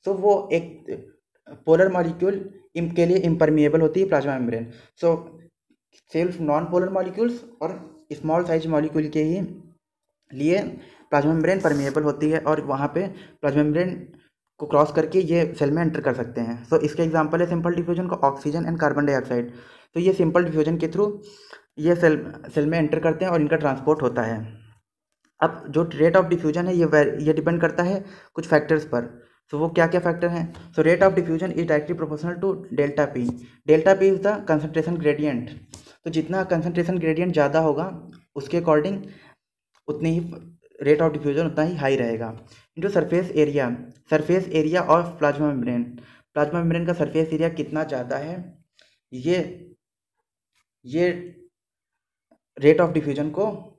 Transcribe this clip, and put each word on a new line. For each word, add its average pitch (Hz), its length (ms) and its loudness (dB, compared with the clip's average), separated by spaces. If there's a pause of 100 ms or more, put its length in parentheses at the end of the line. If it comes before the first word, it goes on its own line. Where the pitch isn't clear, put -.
So, 196 100 0
वो 196 360 2
एक - 340 -4 (800)
पोलर 180 260 6
मॉलिक्यूल 180 600 -2 (200)
इम-, 165 200 -4
के 170 120 4
लिए 180 100 4
इम्परमिएबल 160 640 4
होती 156 200 2
है 190 80 2
प्लाज्मा 143 240 0
मेम्ब्रेन। 117 380 -4 (340)
So, 165 200 2 (880)
सिर्फ 175 280 -2
नॉन 156 240 0
पोलर 180 240 0
मॉलिक्यूल्स 196 560 -2 (180)
और - 500 -10
स्मॉल 156 320 0
साइज 165 220 -2
मॉलिक्यूल 156 420 0
के 151 140 -2
ही 170 180 0 (920)
लिए 160 300 0 (480)
प्लाज्मा 147 220 2
मेम्ब्रेन 165 280 2
परमिएबल 143 420 0
होती 151 280 0
है 160 80 2
और 156 220 0
वहाँ 135 340 -2
पे 190 140 -2 (320)
प्लाज्मा 147 220 2
मेम्ब्रेन 175 500 -2 (460)
को 147 80 -8
क्रॉस 151 260 4
करके 156 280 2
ये 165 340 0
सेल 139 160 0
में 165 120 0
एंटर 151 180 -2
कर 139 140 0
सकते 120 260 -6
हैं। 117 280 -6
So, 160 100 2
इसका 156 260 0
एग्जांपल 160 360 0
है 175 60 2
सिंपल 170 280 -2
डिफ्यूजन 175 340 -2
का 180 80 -4
ऑक्सीजन 147 480 -2
and 165 200 -2
carbon 143 200 0
dioxide। 127 400 0 (500)
तो 165 60 -2
ये 185 120 4
सिंपल 175 320 2
डिफ्यूजन 156 340 0
के 160 100 -2
through 208 300 -2 (600)
ये 165 180 2
सेल, 156 360 2 (220)
सेल 147 120 2
में 160 120 0
एंटर 156 200 2
करते 160 260 0
हैं 180 80 0
और 160 80 2
इनका 151 160 2
ट्रांसपोर्ट 151 460 0
होता 120 200 0
है। 110 400 -6 (800)
अब 160 280 -2
जो 156 140 2
rate 165 320 2
of 185 80 6
diffusion 170 420 0
है, 185 100 0
ये 170 80 4
वे-, 151 360 4
ये 156 120 2
डिपेंड 165 280 0
करता 165 220 0
है 190 220 -2 (300)
कुछ 160 120 -8
फैक्टर्स 151 380 2
पर। 120 380 -6 (280)
तो 147 80 -6
वो 165 100 0
क्या 165 180 2
क्या 180 140 0
फैक्टर 175 280 -2
हैं? 170 440 -8
So, - 60 -2
rate 165 240 4
of 190 160 4
diffusion 165 380 -2
is 170 140 -2
directly 156 300 0
proportional 165 440 -6
to 190 200 -2 (160)
delta 143 360 0
P। 120 100 -4 (440)
Delta 160 280 6
P 196 40 2
is 190 200 4
the 202 240 0
concentration 156 500 -2
gradient। 147 520 -2 (560)
तो 165 60 -6
जितना 170 340 -2
कंसंट्रेशन 175 540 -2
ग्रेडियंट 160 340 0
ज़्यादा 147 280 2
होगा, 160 500 -2 (240)
उसके 170 260 -4
according 170 460 0 (840)
उतनी 165 300 -2
ही 170 140 -6 (520)
rate 156 240 6
of 151 100 -2
diffusion 147 280 0
उतना 151 160 -2
ही 175 140 -2
हाई 135 200 2
रहेगा। 113 440 -4 (380)
Into 196 180 -2
surface 170 360 0
area, 139 440 2 (360)
surface 185 340 2
area 160 340 2
of 170 240 4
plasma 147 460 0
membrane। 120 340 -2 (500)
प्लाज्मा 151 240 0
मेम्ब्रेन 170 280 0
का 175 60 -2
सरफेस 160 400 0
एरिया 160 160 0
कितना 156 360 -4
ज़्यादा 135 320 -6
है, 170 420 -10 (540)
ये, 160 580 -4 (1120)
ये 175 520 -2 (1200)
rate 151 200 6
of 160 140 2
diffusion 147 360 -4
को 202 380 -6 (100)